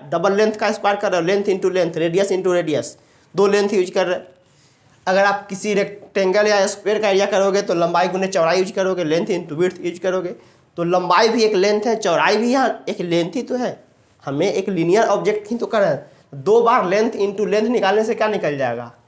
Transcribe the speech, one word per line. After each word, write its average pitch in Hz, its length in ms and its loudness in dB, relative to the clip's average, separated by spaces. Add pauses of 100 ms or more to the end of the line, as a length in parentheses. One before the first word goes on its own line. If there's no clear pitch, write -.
double 175 280 0
length 214 160 2
का 208 180 -2
square 202 260 0
कर 202 140 -2
रहे 180 100 0
हो, 165 60 -2
length 202 220 0
into 185 260 0
length, 170 240 0
radius 180 320 0
into 185 240 0
radius, 151 400 -2 (400)
दो 196 120 4
length 202 260 2
use 180 200 0
कर 185 140 0
रहे 180 100 -2
हैं। - 100 -14 (800)
अगर 196 180 4
आप 202 240 0
किसी 208 240 -4
rectangle 196 760 0
या 208 200 2
square 208 340 -2
का 214 80 2
area 190 180 4
करोगे 196 340 2
तो 196 140 -4
लंबाई 175 320 2
गुने 190 200 -2
चौड़ाई 190 320 2
यूज़ 185 140 -4
करोगे, 185 320 -2
length 165 260 0
into 165 300 -4
width 185 240 -2
use 170 160 -6
करोगे। 185 340 -4 (420)
तो 170 60 -4
लंबाई 180 460 2
भी 233 140 2
एक 214 120 2
length 208 260 2
है, 220 140 0
चौड़ाई 180 420 2
भी 240 140 0
यहाँ 262 380 0
एक 180 120 -8
length 170 340 -2
ही 254 80 -2
तो 254 140 -6
है। 226 260 -6 (400)
हमें 151 280 -2
एक 190 180 -4
linear 170 340 2
object 202 480 -2
ही 240 60 -4
तो 233 80 -4
करना 208 200 0
है। - 260 -4 (240)
दो 185 260 2
बार 233 240 2
length 220 320 0
into 202 280 -2
length 208 240 0
निकालने 208 360 2
से 220 100 -2
क्या 214 120 0
निकल 180 300 -2
जाएगा? 120 340 -4 (160)